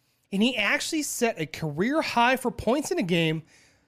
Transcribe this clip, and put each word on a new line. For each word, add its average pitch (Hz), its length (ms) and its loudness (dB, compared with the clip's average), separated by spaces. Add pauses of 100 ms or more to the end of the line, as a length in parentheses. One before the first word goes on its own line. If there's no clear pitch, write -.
(320)
And 196 120 0
he 254 120 2
actually 269 460 0
set 226 400 -2
a 156 40 -2
career 180 560 -2
high 247 360 2
for 240 140 -2
points 277 400 -2
in 349 80 0
a 254 40 0
game, 165 400 0 (440)